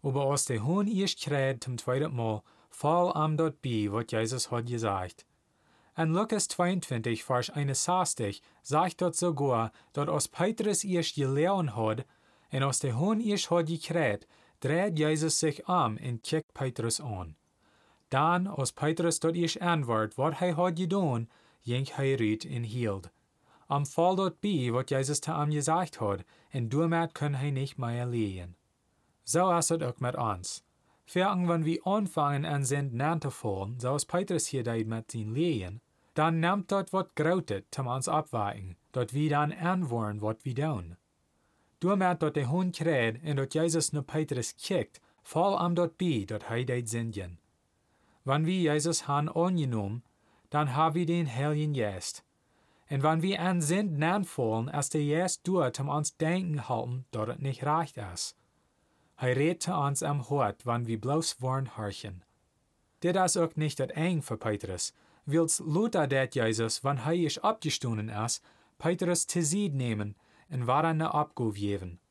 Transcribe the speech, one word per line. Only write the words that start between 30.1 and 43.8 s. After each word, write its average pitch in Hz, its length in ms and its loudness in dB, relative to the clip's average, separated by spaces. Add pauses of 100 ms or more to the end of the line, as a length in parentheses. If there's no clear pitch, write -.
uns. 101 480 -4 (420)
Vor 180 200 0
allem, 185 220 2
wenn 170 180 2
wir 165 220 -2
anfangen, 160 580 0
an 143 180 -2
sind, 139 300 -2
nan 147 280 0
zu 139 80 -2
fallen, 101 500 -4
so 123 120 0
als 147 140 0
Petrus 180 420 -2
hier 131 160 -2
deed 113 240 -2
mit 113 240 -6
seinen 110 220 -6
Lehen, 120 480 -2 (320)
dann 160 260 2
nimmt 180 320 0
dort 196 220 0
wat 190 220 -2
Graute 156 560 0
zum 131 160 -4
uns 127 200 -2
abweichen, 101 680 -2 (160)
dort 120 220 -2
wir 151 160 2
dann 147 220 2
anwären, 120 720 -2
wat 110 240 -2
wir 127 100 -4
tun. 113 420 -4 (840)
Damit 185 420 2
dort 151 140 0
der 135 140 0
Hund 180 260 0
kräht 131 480 2
und 151 140 0
dort 135 160 -2
Jesus 160 380 2